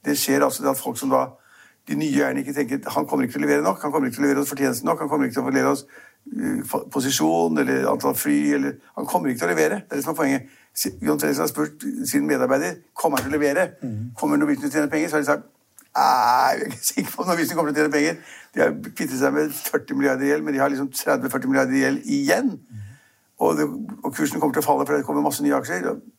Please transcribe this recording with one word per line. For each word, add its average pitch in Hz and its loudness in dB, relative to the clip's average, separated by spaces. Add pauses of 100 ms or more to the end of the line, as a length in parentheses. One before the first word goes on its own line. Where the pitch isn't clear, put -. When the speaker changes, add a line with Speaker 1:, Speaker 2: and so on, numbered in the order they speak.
Speaker 1:
Det 143 0
skjer 139 2
altså 131 -4
det 139 2
at 135 -2
folk 123 -8
som 135 -2
da, 131 2 (640)
de 147 -2
nye 143 2
eierne 135 -2
ikke 143 -6
tenker, 139 -2 (160)
"Han 151 -2
kommer 135 0
ikke 110 -8
til 147 -2
å 147 0
levere 147 2
nok, - -2
han 147 -2
kommer 143 0
ikke 127 -4
til - 2
å 143 4
levere 139 2
oss 143 -8
fortjenesten 135 0
nok, 160 0
han 143 -4
kommer 139 0
ikke 127 -2
til - -2
å 135 -2
levere 135 2
oss, - -10 (480)
eh, - -2
fa-, - -4
posisjon, 156 2
eller 135 0
antall 135 0
fly, 147 2 (160)
eller, 139 -2 (200)
han - -6
kommer 170 0
ikke 123 -2
til 175 0
å - 2
levere." 160 2
Det 151 -6
er - 0
det 139 -4
som 160 -4
er 160 -2
poenget. 135 -2 (160)
Si, - -4 (160)
John 151 0
Fredriksen 147 0
har 156 0
spurt 151 -4 (260)
sin 143 0
medarbeider, 139 2 (180)
"Kommer 143 2
han 110 -4
til 139 -4
å 151 0
levere? 147 4 (160)
Speaker 2:
Mhm. 117 -8
Speaker 1:
Kommer 147 0
Norwegian 147 0
til - -6
å 139 -4
tjene 147 0
penger?" 156 0
Så 151 0
har 143 0
de - 0
sagt, - -2 (480)
"Nei, 127 4
jeg - -2
er 143 -4
ikke - -10
sikker - -4
på - -6
om - -4
Norwegian 170 0
kommer 151 0
til 151 2
å - 6
tjene 147 0
penger." 160 -2 (160)
De - 2
har 165 4 (140)
kvittet 131 -4
seg 139 2
med 151 0
førti - -4
milliarder 135 2
i 139 2
gjeld, 156 0
men 143 -2
de 135 2
har 143 2
liksom 139 -2
tredve, 131 0
førti 127 -2
milliarder 135 4
i 135 4
gjeld 139 0 (120)
igjen. 180 2
Speaker 2:
Mhm. 104 -16 (540)
Speaker 1:
Og 160 4
det, 151 0 (380)
og 131 -4
kursen 151 -2
kommer 151 2
til 156 0
å 147 -2
falle, 139 2
for 147 0
det 139 0
kommer 147 -2
masse 143 -2
nye 143 2
aksjer. 131 -4 (240)